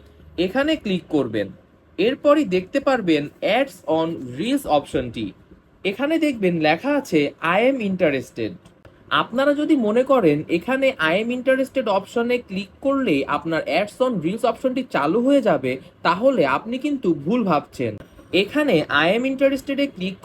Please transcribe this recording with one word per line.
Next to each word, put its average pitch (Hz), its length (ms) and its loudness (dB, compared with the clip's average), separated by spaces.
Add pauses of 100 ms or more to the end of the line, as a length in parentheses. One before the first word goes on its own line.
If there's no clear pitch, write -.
(460)
এখানে 269 260 0 (120)
ক্লিক 185 220 -4 (100)
করবেন। 110 320 -2 (520)
এরপরই 285 460 2 (100)
দেখতে 185 320 -2
পারবেন 180 360 2 (360)
Ads 269 180 -4 (200)
on 160 100 0 (300)
Reels 247 280 -2 (120)
অপশনটি, 123 480 -4 (640)
এখানে 285 260 -2 (100)
দেখবেন 214 280 0 (140)
লেখা 254 320 2
আছে 175 200 0 (380)
"I - 20 4 (100)
am 277 80 0 (120)
interested"। 151 600 -2 (720)
আপনারা 262 300 0 (100)
যদি 311 140 2 (120)
মনে 226 240 2
করেন 175 260 4 (200)
এখানে 262 300 0 (240)
"I 170 100 2
am 233 160 -4
interested" 262 480 0 (140)
অপশনে 233 360 -2 (120)
ক্লিক 190 240 -8 (140)
করলেই 262 360 2 (160)
আপনার 160 240 -2 (200)
Ads 208 240 -6
on 254 80 0 (100)
Reels 190 280 -2
অপশনটি 254 300 -2 (140)
চালু 160 320 0
হয়ে 277 220 4
যাবে, 131 220 0 (360)
তাহলে 208 340 2 (160)
আপনি 233 180 -6 (100)
কিন্তু 277 240 -2 (160)
ভুল 233 160 0 (100)
ভাবছেন। 135 420 -2 (480)
এখানে 254 340 2 (300)
"I - 20 4 (100)
am 247 140 -2
interested"-এ 269 540 0 (100)
ক্লিক 190 300 -6